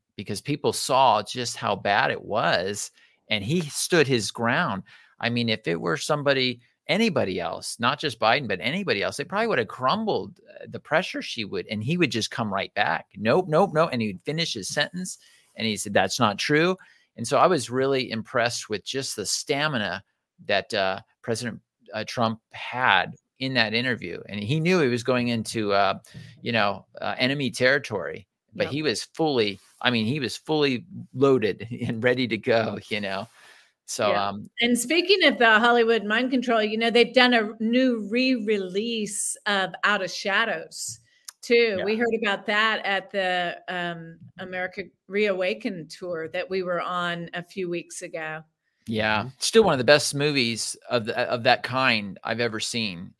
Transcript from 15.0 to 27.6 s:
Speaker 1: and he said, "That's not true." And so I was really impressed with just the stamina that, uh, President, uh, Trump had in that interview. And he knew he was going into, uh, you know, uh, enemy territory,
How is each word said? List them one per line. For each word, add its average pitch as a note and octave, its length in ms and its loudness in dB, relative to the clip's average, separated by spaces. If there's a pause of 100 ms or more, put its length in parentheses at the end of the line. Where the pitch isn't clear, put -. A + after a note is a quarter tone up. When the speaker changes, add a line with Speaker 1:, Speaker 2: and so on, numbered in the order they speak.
Speaker 1:
and A2 100 -4
he G#2+ 100 0
said, G2+ 180 -8
"That's F#2+ 260 2
not G#2 180 2
true." E3 380 2 (400)
And A#2 100 -8
so C3+ 120 2
I C#3 80 6
was C3+ 240 2
really C3 400 0
impressed A#2 580 -2
with G#2 160 -6
just - 320 -6
the G2 100 -6
stamina C3 760 -2 (420)
that, G2+ 280 0
uh, G2 260 0 (220)
President, A#2 380 -6 (340)
uh, G#2+ 120 -6
Trump A2+ 340 -2 (120)
had A#2 600 2 (260)
in C3 140 -6
that A2+ 200 2
interview. A2+ 540 -4
And G#2 120 -8
he A#2 180 0
knew F3 220 2
he C3+ 80 4
was A#2+ 160 0
going B2 240 0
into, A2+ 440 -2
uh, G2 280 2 (420)
you - 80 -6
know, G2+ 360 0 (140)
uh, G2 180 -4
enemy C3 340 0
territory, G#2+ 760 0 (300)